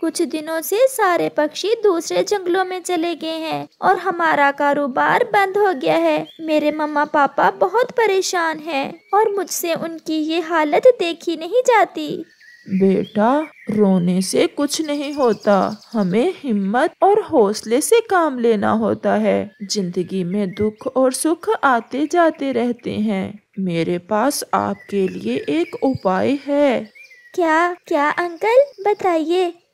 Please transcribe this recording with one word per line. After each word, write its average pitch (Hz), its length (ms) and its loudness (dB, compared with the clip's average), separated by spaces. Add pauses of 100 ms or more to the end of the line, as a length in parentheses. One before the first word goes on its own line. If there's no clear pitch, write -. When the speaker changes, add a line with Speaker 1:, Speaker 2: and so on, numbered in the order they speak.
Speaker 1:
कुछ 320 220 -2
दिनों 311 380 -6
से 403 260 2
सारे 349 420 0
पक्षी 302 440 -2 (100)
दूसरे 349 400 -2
जंगलों 381 420 -2
में 370 160 -8
चले 339 340 -2
गए 320 240 -8
हैं 294 280 -6 (140)
और 370 160 2
हमारा 330 540 0
कारोबार 285 720 0 (100)
बंद 392 240 2
हो 403 160 2
गया 311 240 -2
है। 330 300 0 (140)
मेरे 302 300 0
मम्मा 302 360 -2
पापा 294 420 2 (100)
बहुत 453 320 0
परेशान 370 680 0
हैं 302 340 -6 (200)
और 415 220 2
मुझसे 349 380 -4
उनकी 320 460 -6
ये 320 220 -2
हालत 320 460 2 (120)
देखी 339 380 -4
नहीं 349 300 0
जाती। 370 420 2 (600)
Speaker 2:
बेटा, 196 680 2 (320)
रोने 190 520 2
से 254 260 0
कुछ 294 340 -4
नहीं 294 320 -6
होता। 233 420 2 (380)
हमें 226 440 0
हिम्मत 233 640 -2
और 403 200 4
हौसले 226 600 2
से 453 200 4
काम 330 380 0
लेना 220 340 2
होता 214 420 0
है। 202 360 0 (120)
जिंदगी 185 600 -4
में 190 280 -2
दुख 214 360 -4
और 254 260 2
सुख 330 360 -2 (140)
आते 254 480 0
जाते 320 400 2
रहते 240 400 -2
हैं। 202 480 -4 (200)
मेरे 175 400 0
पास 214 440 -2 (100)
आपके 202 540 -2
लिए 185 280 -4 (160)
एक 320 320 -2
उपाय 220 640 0
है। 285 340 2 (560)
Speaker 1:
क्या, 339 380 2 (140)
क्या 294 220 0
अंकल? 359 540 2 (240)
बताइए। 349 640 0 (220)